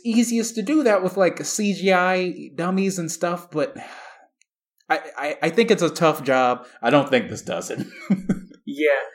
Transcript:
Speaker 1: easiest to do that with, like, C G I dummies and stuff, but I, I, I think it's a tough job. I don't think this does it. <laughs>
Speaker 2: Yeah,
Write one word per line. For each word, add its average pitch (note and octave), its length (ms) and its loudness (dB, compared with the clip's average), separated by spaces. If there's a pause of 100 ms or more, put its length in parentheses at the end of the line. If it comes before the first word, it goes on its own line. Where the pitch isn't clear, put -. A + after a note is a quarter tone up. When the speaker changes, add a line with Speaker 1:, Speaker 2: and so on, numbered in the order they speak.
Speaker 1:
easiest A#3 520 0
to A3 60 -2
do D4 220 2
that G3+ 180 4
with, F#3 140 -2
like, F#3 300 2
C G#3 280 0
G F#3 200 2
I F#3 600 0
dummies F#3+ 440 -2
and D#3+ 100 -6
stuff, F3 420 -6
but - 260 -4 (1120)
I, D#3 100 0 (180)
I, D3 260 -6
I E3 60 2
think A3 220 2
it's F#3+ 100 2
a E3 80 2
tough D#3 340 0
job. B2+ 420 2 (160)
I A#2 80 0
don't D3 200 6
think D3 200 2
this - 120 -10
does - 280 -8
it. - 160 -6 (240)
<laughs> - 80 2 (520)
Speaker 2:
Yeah, C#3+ 300 2 (160)